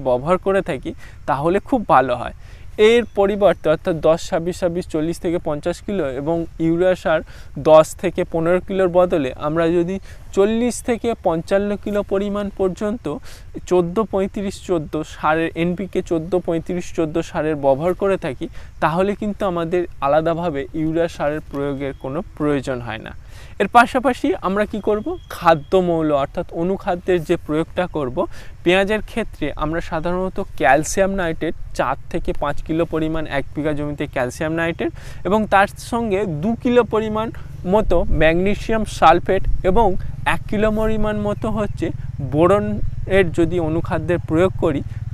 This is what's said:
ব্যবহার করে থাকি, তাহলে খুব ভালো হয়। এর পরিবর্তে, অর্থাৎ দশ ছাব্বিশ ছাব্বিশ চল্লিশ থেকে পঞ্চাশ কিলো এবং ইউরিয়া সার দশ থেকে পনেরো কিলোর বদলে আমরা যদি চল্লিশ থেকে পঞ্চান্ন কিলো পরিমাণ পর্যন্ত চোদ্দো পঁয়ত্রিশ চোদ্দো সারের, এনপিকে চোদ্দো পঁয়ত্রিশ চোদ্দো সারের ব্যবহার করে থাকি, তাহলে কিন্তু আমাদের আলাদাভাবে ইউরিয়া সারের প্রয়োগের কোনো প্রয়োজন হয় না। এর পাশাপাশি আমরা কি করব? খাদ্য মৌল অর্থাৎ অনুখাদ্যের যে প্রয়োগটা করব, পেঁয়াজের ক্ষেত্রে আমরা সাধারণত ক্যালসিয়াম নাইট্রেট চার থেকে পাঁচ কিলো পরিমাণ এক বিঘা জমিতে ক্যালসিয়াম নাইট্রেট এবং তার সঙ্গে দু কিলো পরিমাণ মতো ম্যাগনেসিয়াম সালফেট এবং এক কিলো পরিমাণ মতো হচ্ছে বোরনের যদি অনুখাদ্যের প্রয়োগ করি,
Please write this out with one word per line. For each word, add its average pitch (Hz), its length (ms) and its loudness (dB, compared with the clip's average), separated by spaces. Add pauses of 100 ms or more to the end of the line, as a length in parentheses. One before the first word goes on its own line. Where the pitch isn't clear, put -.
ব্যবহার 131 300 2 (100)
করে 196 220 2
থাকি, 143 220 -6 (380)
তাহলে 151 300 2 (100)
খুব 254 120 2 (140)
ভালো 131 260 6
হয়। - 140 -8 (560)
এর 233 120 6 (160)
পরিবর্তে, 196 560 2
অর্থাৎ 165 220 -2 (120)
দশ 160 200 4
ছাব্বিশ 170 320 -2
ছাব্বিশ 175 240 -2 (100)
চল্লিশ 165 300 -2
থেকে 170 140 0 (100)
পঞ্চাশ 156 280 -2 (100)
কিলো 190 180 -2 (160)
এবং 160 160 0 (280)
ইউরিয়া 170 380 4
সার 165 180 2 (500)
দশ 156 160 10 (160)
থেকে 180 180 -2 (140)
পনেরো 170 320 2
কিলোর 190 320 2
বদলে 180 320 4 (160)
আমরা 160 180 0 (140)
যদি 175 180 0 (400)
চল্লিশ 226 380 2 (140)
থেকে 233 200 -2 (180)
পঞ্চান্ন 196 440 0 (120)
কিলো 208 180 -2 (120)
পরিমাণ 202 340 -2 (120)
পর্যন্ত 208 460 -2 (680)
চোদ্দো 180 300 2 (120)
পঁয়ত্রিশ 196 440 -2 (120)
চোদ্দো 156 300 -2 (160)
সারের, 160 340 2 (140)
এনপিকে 180 380 -2 (100)
চোদ্দো 175 260 0 (100)
পঁয়ত্রিশ 175 400 -2 (100)
চোদ্দো 165 240 0 (100)
সারের 156 340 -2
ব্যবহার 139 280 4 (100)
করে 196 220 2
থাকি, 156 220 -6 (360)
তাহলে 175 280 2 (100)
কিন্তু 208 220 -4 (100)
আমাদের 170 300 0 (240)
আলাদাভাবে 160 540 2 (200)
ইউরিয়া 160 360 0
সারের 151 340 -2
প্রয়োগের 139 420 -4 (100)
কোনো 135 160 -6 (180)
প্রয়োজন 139 520 -2
হয় 110 180 -8
না। - 60 -12 (500)
এর 202 60 0 (100)
পাশাপাশি 254 500 2 (180)
আমরা 196 260 2
কি 220 60 -4 (100)
করব? 214 180 0 (280)
খাদ্য 165 380 2 (160)
মৌল 160 200 2 (140)
অর্থাৎ 165 240 -6 (160)
অনুখাদ্যের 180 680 0
যে 170 80 2 (100)
প্রয়োগটা 160 380 -2 (120)
করব, 131 200 -4 (480)
পেঁয়াজের 196 460 4
ক্ষেত্রে - 360 -4 (160)
আমরা 156 180 -2 (100)
সাধারণত 180 480 -2 (200)
ক্যালসিয়াম 160 640 4
নাইট্রেট 160 340 -2 (240)
চার 139 180 0 (160)
থেকে 175 180 -2 (120)
পাঁচ 143 140 0 (100)
কিলো 165 180 0 (100)
পরিমাণ 160 300 -2 (140)
এক 135 60 0 (100)
বিঘা 151 240 0
জমিতে 147 260 -4 (100)
ক্যালসিয়াম 139 460 -2
নাইট্রেট 170 320 -2 (360)
এবং 214 120 4 (120)
তার 196 160 6 (240)
সঙ্গে 226 280 0 (220)
দু 214 80 0 (120)
কিলো 240 200 4 (120)
পরিমাণ 214 320 0 (460)
মতো 202 240 6 (240)
ম্যাগনেসিয়াম 190 600 4 (160)
সালফেট 175 440 6 (280)
এবং 214 180 6 (460)
এক 175 60 0 (100)
কিলো 214 180 2 (120)
পরিমাণ 214 340 2 (140)
মতো 208 200 -2 (100)
হচ্ছে 202 280 -2 (460)
বোরনের 196 920 4 (120)
যদি 170 180 2 (120)
অনুখাদ্যের 165 600 0
প্রয়োগ 170 240 2 (120)
করি, 156 160 0 (340)